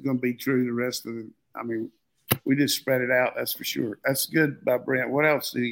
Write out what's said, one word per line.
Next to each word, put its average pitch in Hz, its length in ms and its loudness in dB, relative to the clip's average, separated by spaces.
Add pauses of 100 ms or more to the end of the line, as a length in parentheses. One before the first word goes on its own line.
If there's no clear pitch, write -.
gonna 131 140 0
be 123 160 0
true 127 300 2
the 120 80 -2
rest 120 340 -2
of 117 80 -8
the, 110 160 -10 (240)
I 113 80 -8
mean, 113 260 -4 (560)
we 135 120 4
just 143 200 2
spread 131 240 0
it 123 120 0
out, 127 240 2
that's 123 160 -4
for - 100 -10
sure. 113 420 -4
That's 135 220 0
good 156 380 0
by 123 140 4
Brent. 127 320 -2
What 143 140 2
else 147 280 2
do 123 100 -2
you 120 100 0